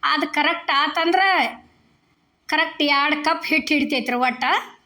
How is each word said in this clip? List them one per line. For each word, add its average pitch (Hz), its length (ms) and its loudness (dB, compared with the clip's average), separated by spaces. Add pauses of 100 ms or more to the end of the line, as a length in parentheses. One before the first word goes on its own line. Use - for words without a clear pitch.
ಅದು 302 240 0
ಕರೆಕ್ಟ್ 311 480 -2
ಆತಂದ್ರೆ 330 840 2 (840)
ಕರೆಕ್ಟ್ 320 360 -2
ಎರಡು 294 420 0
ಕಪ್ 330 220 0
ಹಿಟ್ಟು 311 280 0
ಹಿಡಿತೈತ್ರಿ 254 420 -2
ಒಟ್ಟ. 247 280 -2 (420)